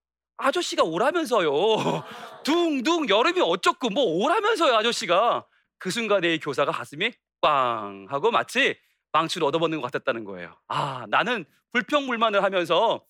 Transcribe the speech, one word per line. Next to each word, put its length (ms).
"아저씨가 480
오라면서요." 680
<laughs> 920
"둥둥 640
여름이 320
어쩌고 500
뭐 140
오라면서요, 720
아저씨가." 720
그 120
순간에 440
이 40
교사가 340
가슴이 400
꽝 680
하고 220
마치 480
망치를 360
얻어맞는 320
것 100
같았다는 340
거예요. 320
아, 400
나는 360
불평불만을 720
하면서 680